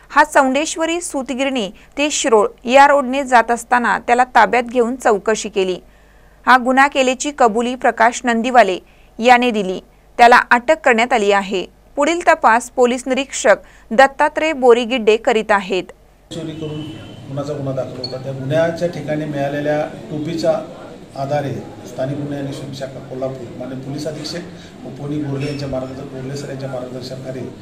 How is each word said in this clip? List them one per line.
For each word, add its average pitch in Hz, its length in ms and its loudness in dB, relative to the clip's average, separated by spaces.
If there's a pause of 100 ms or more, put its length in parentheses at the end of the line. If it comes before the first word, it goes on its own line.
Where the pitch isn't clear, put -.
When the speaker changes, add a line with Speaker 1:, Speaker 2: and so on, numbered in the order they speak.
(100)
Speaker 1:
हा 302 140 4
चौंडेश्वरी 311 760 0
सूतगिरणी 262 680 -4 (280)
ते 285 120 0
शिरोळ 226 380 4 (160)
या 269 220 8
रोडने 277 380 2
जात 233 260 4
असताना 233 480 0
त्याला 240 260 2
ताब्यात 240 380 4
घेऊन 240 340 0
चौकशी 214 520 0
केली. 185 320 -2 (640)
हा 247 100 6
गुन्हा 262 320 4
केल्याची 269 500 0
कबुली 233 360 2
प्रकाश 240 500 0
नंदीवाले 226 540 2 (400)
याने 247 320 4
दिली. 190 300 -4 (380)
त्याला 240 220 8 (100)
अटक 247 340 2
करण्यात 240 280 2
आली 202 200 4
आहे. 196 340 -2 (300)
पुढील 311 320 0
तपास 247 420 4
पोलीस 247 360 2
निरीक्षक 262 500 0 (340)
दत्तात्रय 294 600 2
बोरीगिड्डे 240 640 4
करीत 220 340 0
आहेत. 196 340 -2 (500)
Speaker 2:
चोरी 156 160 -10
करून 156 300 -10
गुन्ह्याचा - 720 -10
गुन्हा 135 220 -6
दाखल 127 140 -4
होता. 127 340 -10
त्या 135 100 -8
गुन्ह्याच्या 165 560 -2
ठिकाणी 151 360 -6
मिळालेल्या 147 640 -4 (240)
टोपीच्या 156 420 -2 (640)
आधारे 139 380 -4 (320)
स्थानिक 135 300 -6
गुन्हे 143 220 -8
अन्वेषण 139 360 -10
शाखा 127 240 -12
कोल्हापूर, 131 600 -10
माननीय 127 260 -12
पोलीस 143 220 -8
अधीक्षक 160 340 -10 (440)
व - 40 -14
पोनी 143 280 -8
गोरले 139 300 -6
यांच्या 139 220 -8
मार्गदर्शन, 131 480 -10
गोरले 131 200 -10
सर 143 120 -12
यांच्या 135 200 -10
मार्गदर्शनाखाली 127 840 -10 (120)